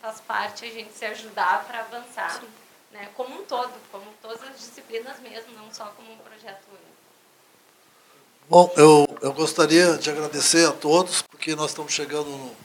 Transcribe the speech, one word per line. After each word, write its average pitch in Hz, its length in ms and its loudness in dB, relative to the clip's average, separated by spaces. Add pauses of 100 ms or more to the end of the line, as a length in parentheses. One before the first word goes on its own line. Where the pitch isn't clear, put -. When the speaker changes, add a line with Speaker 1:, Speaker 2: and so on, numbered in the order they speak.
Speaker 1:
faz 220 200 -14
parte 208 440 -8
a 233 40 -14
gente 220 240 -16
se - 120 -12
ajudar 208 640 -4
pra 240 120 -12
avançar, 220 600 -10
Speaker 2:
Sim. 247 80 -18 (440)
Speaker 1:
né? 208 240 -18
Como 269 260 -10
um - 20 -16
todo, 247 280 -6 (200)
como 196 140 -18 (160)
todas 226 220 -16
as 269 160 -20
disciplinas 226 640 -14
mesmo, 226 360 -18
não 214 160 -20
só 208 220 -16
como 226 160 -20
um 226 60 -20
projeto 220 520 -20
único. 170 200 -20 (1600)
Speaker 3:
Bom, 175 280 8
eu, 147 300 10 (140)
eu 135 100 -2
gostaria 160 680 2
de 147 120 -6
agradecer 151 580 2
a 143 40 0
todos, 170 500 0
porque - 340 -8
nós 151 160 -4
estamos 151 220 -8
chegando 147 360 -6
no 135 220 -12 (140)